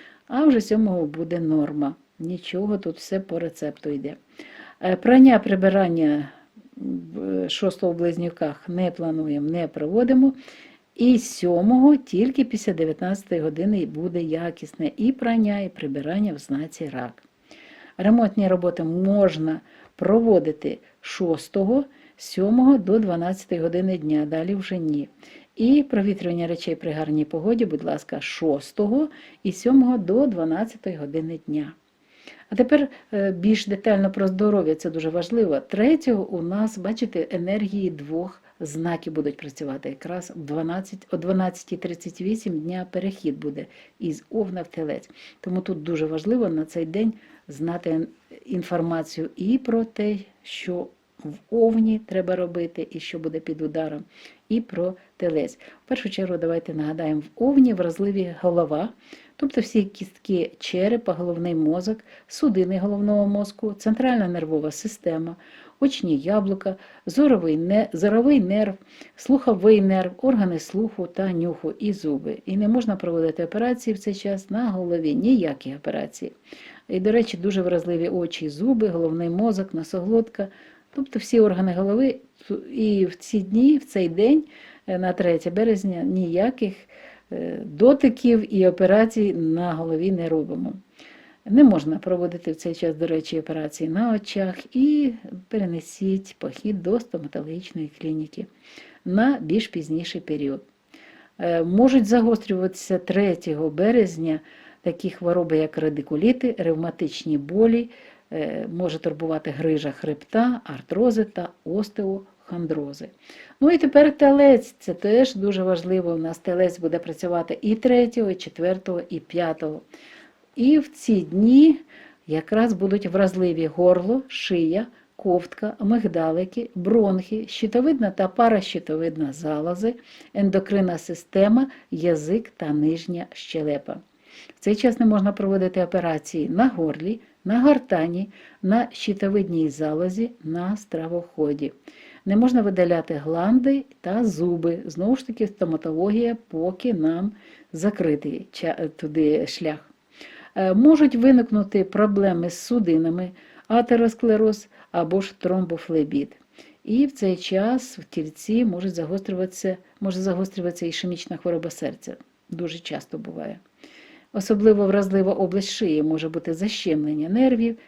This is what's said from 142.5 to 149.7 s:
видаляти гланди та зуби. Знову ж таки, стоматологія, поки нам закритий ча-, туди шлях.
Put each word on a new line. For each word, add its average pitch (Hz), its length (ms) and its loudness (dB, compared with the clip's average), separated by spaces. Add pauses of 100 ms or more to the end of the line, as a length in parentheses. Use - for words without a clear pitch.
видаляти 175 520 0
гланди 214 680 0 (160)
та 208 240 -2
зуби. 170 640 -2
Знову 185 300 -2
ж - 100 -14
таки, 220 200 -4
стоматологія, 190 920 -2 (120)
поки 185 460 -4
нам 170 380 -2 (400)
закритий 160 800 -2
ча-, 165 440 -6
туди 156 500 0
шлях. - 440 -8 (640)